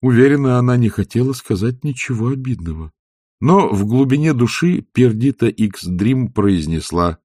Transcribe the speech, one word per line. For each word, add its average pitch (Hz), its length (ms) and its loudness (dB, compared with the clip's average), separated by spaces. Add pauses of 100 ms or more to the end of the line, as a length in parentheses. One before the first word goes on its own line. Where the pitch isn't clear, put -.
Уверена, 131 560 4
она 123 180 2
не 120 120 2
хотела 117 440 -4
сказать 120 500 -4
ничего 123 460 -4
обидного. 85 640 -8 (480)
Но 170 280 4
в 101 180 -2
глубине 135 460 2
души 135 500 0
Пердита 120 680 0
Икс 107 360 -2
Дрим 104 480 -2
произнесла 85 920 0